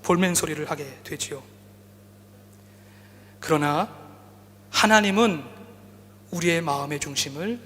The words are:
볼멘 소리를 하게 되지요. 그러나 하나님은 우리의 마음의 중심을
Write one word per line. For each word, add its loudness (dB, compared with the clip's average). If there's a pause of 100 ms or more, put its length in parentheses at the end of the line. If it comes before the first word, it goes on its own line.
볼멘 2
소리를 -2
하게 -6 (180)
되지요. -10 (2000)
그러나 0 (760)
하나님은 4 (880)
우리의 0
마음의 -4
중심을 -6